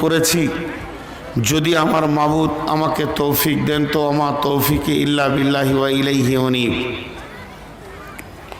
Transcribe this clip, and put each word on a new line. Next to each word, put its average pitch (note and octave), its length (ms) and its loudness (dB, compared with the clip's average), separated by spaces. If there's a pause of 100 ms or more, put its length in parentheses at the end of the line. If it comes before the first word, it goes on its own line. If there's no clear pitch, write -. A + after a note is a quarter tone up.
করেছি। D#3+ 480 2 (920)
যদি D#3 340 2
আমার D#3+ 300 2
মাবুদ D3+ 440 2 (160)
আমাকে D#3 400 0 (100)
তৌফিক C#3+ 500 2
দেন, D3 200 2
তো D3 220 2
আমা C#3+ 240 2 (100)
তৌফিকে C#3+ 500 2
ইল্লা C#3+ 360 2
বিল্লাহি C#3 460 2
ওয়া C3+ 160 2
ইলাইহি C3+ 460 2
উনীব। B2+ 680 0 (1600)